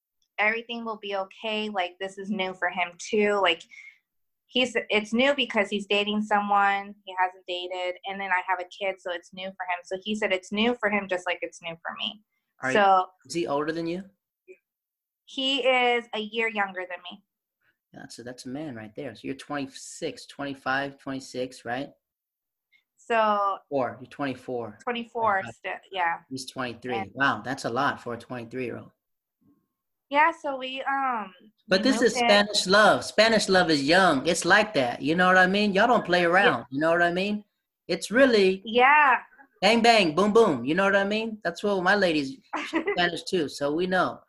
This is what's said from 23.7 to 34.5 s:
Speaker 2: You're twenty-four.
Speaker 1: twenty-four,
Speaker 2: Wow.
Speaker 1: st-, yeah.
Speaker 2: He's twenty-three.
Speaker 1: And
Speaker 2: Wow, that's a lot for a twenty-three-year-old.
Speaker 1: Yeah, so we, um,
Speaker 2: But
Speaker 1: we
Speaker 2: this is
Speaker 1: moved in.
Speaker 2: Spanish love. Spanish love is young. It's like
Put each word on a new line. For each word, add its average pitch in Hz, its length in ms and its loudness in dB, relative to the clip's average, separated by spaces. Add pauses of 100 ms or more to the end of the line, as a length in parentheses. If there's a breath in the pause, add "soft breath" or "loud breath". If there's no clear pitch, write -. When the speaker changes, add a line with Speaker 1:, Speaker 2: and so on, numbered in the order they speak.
Speaker 2:
You're 131 100 -18
twenty-four. 123 720 -6
Speaker 1:
twenty-four, 226 600 -2
Speaker 2:
Wow. - 80 -12 (120)
Speaker 1:
st-, 185 120 -8 (160)
yeah. 170 260 -4 (120)
Speaker 2:
He's 131 200 -10
twenty-three. 123 460 -8
Speaker 1:
And 98 180 -8
Speaker 2:
Wow, 127 300 0
that's 131 220 -6
a 131 40 -2
lot 123 320 -2
for 120 120 -8
a 113 40 -10
twenty-three-year-old. 117 760 -10 (1160)
Speaker 1:
Yeah, 302 300 4
so 285 180 -8
we, 262 260 -10
um, 262 500 -4 (340)
Speaker 2:
But 190 160 2
Speaker 1:
we 262 80 2
Speaker 2:
this 226 100 2
is 226 120 2
Speaker 1:
moved 240 100 -2
in. 233 60 2
Speaker 2:
Spanish 202 380 2
love. 185 360 6
Spanish 220 460 2
love 180 220 4
is 143 120 2
young. 156 440 4
It's 170 180 0
like 208 300 4